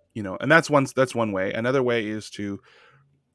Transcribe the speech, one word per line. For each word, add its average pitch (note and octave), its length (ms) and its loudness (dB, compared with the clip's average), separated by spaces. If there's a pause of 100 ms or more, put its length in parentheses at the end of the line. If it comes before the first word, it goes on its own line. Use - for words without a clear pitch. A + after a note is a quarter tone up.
(160)
you A2 80 -4
know, F#2 180 -6
and C3+ 100 -2
that's D#3+ 180 4
one, C#3 260 4
that's C3 200 2
one A2 160 0
way. F#2+ 220 0
Another B2+ 300 0
way A#2 240 0
is G#2+ 240 -8
to G2+ 280 -8 (760)